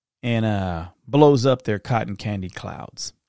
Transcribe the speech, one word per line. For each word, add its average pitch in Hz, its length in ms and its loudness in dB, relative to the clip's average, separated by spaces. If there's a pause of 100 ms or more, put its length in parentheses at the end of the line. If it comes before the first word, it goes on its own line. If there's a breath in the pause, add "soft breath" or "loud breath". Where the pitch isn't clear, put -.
(240)
And, 117 220 0
uh, 92 440 -2 (180)
blows 143 380 6
up 131 180 2
their 104 160 -2
cotton 110 360 -4
candy 98 340 -8
clouds. - 640 -14 (160)